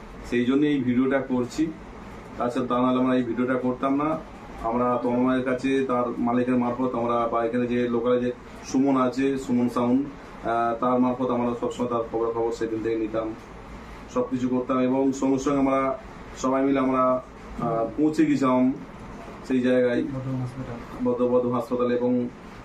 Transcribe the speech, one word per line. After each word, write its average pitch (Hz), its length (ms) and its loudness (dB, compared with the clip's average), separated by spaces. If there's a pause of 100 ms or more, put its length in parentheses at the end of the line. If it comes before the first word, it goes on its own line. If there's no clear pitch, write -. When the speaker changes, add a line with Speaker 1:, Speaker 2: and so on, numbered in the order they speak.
(300)
Speaker 1:
সেই 123 140 2
জন্যই 139 240 4
এই 143 120 2
ভিডিওটা 127 400 2
করছি, 131 520 -2 (680)
তাছাড়া 123 280 -2
তা 123 120 0
নাহলে 127 220 2
আমরা 127 160 2
এই 127 60 2
ভিডিওটা 123 320 0
করতাম 127 400 0
না। 156 240 0 (440)
আমরা 120 400 0
তন্ময়ের 127 420 2
কাছে 135 400 2
তার 123 200 0 (140)
মালিকের 123 380 2
মারফত 120 380 0
আমরা 117 340 0
বা 117 160 0
এখানে 120 220 0
যে 120 220 0
লোকালে 120 320 2
যে 123 120 0 (340)
সুমন 135 340 4
আছে, 131 380 2
সুমন 120 300 2
সাউন্ড, 127 380 2 (400)
আহ, 117 340 0
তার 123 180 2
মারফত 123 320 2
আমরা 120 300 0
সবসময় 123 280 -2
তার 117 140 0 (100)
খবর 113 200 0
খবর 117 200 0
সেদিন 110 300 -4
থেকে 113 140 0
নিতাম, 110 380 -4 (800)
সব 123 160 0
কিছু 127 180 -2
করতাম 127 300 0
এবং 131 340 2
সঙ্গে 135 260 2
সঙ্গে 139 200 2
আমরা 135 400 2 (400)
সবাই 135 240 2
মিলে 139 160 4
আমরা, 127 440 2 (380)
আহ, 113 260 0 (100)
পৌঁছে 151 300 4
গেছিলাম 131 460 4 (760)
সেই 131 120 2
জায়গায় 127 420 4
Speaker 2:
বর্ধমান 131 380 -4
হাসপাতাল। 123 640 -8
Speaker 1:
বর্ধ-, 123 240 2
বর্ধমান 123 260 2
হাসপাতালে 123 400 0
এবং 123 340 2 (360)